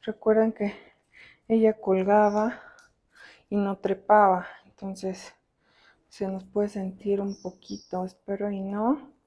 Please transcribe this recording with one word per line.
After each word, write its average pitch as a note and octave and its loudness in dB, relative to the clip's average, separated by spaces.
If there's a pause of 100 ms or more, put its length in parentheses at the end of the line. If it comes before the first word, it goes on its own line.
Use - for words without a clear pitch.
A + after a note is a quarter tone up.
Recuerden A3 0
que G3+ -4 (720)
ella A3 2
colgaba G#3 2 (920)
y G3+ -2
no G3 -2
trepaba, G3 2 (180)
entonces F#3+ -12 (720)
se - -8
nos F#3+ -8
puede G#3 -2
sentir G3 -4
un G3+ -6
poquito, F#3 -10
espero G3+ -8
y G3 -6
no. G#3+ -4 (140)